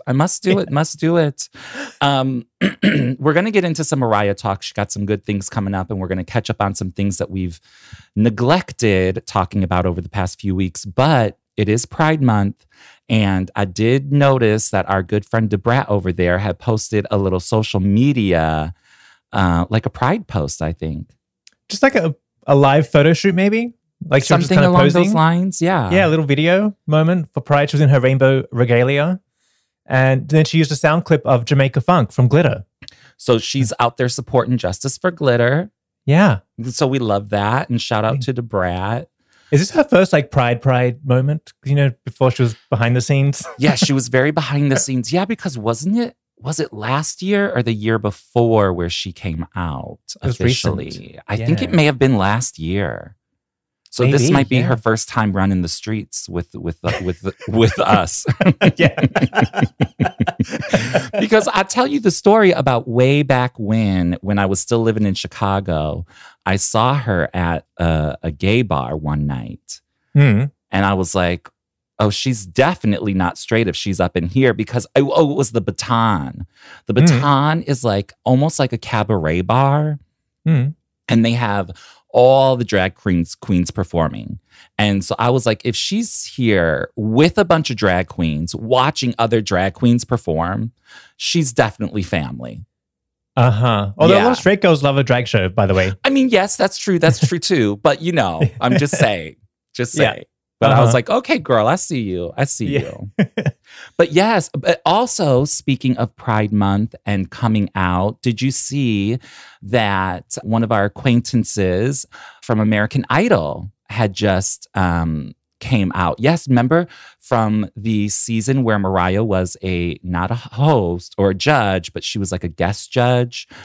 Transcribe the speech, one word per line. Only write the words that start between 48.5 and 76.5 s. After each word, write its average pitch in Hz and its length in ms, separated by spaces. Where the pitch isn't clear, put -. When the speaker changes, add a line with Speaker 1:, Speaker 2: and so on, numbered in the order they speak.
Speaker 1:
where 87 160
she - 200
came 85 360
out 76 420
Speaker 2:
It - 40
was 123 120
recent. 113 400
Speaker 1:
officially? - 480
I 101 100
think 117 260
it - 80
Speaker 2:
Yeah. - 60
Speaker 1:
may 156 100
have 139 120
been 131 200
last 104 400
year. 80 580
So 123 120
this 143 120
Speaker 2:
Maybe, 151 100
Speaker 1:
might 139 160
be 127 120
her 120 140
Speaker 2:
yeah. - 20
Speaker 1:
first 110 200
time 107 240
running 95 300
the 85 60
streets - 600
with, 87 260
with, 85 300
uh, 87 80
with, 90 180
<laughs> - 80
with 113 320
us. - 440
Speaker 2:
<laughs> - 260
Yeah. - 220
Speaker 1:
<laughs> - 1000
Because 220 280
I - 160
tell 247 220
you 285 140
the 214 100
story 202 420
about 123 360
way 131 340
back 127 360
when, 98 600
when 101 180
I 98 80
was 95 140
still 117 200
living 110 240
in 98 100
Chicago, 87 920
I 95 100
saw 117 380
her 107 400
at 85 320
a, 78 460
a 82 80
gay 101 320
bar 73 340
one 73 300
night. - 540
Speaker 2:
Mm. 135 340
Speaker 1:
And 98 160
I 98 80
was 95 200
like, 87 340
"Oh, 107 120
she's 110 360
definitely 107 680
not 90 240
straight 113 300
if 80 80
she's 95 240
up 87 160
in 85 120
here," 123 260
because 110 320
I, 135 40
oh, 139 320
it - 40
was 135 160
the 113 80
Baton. 98 840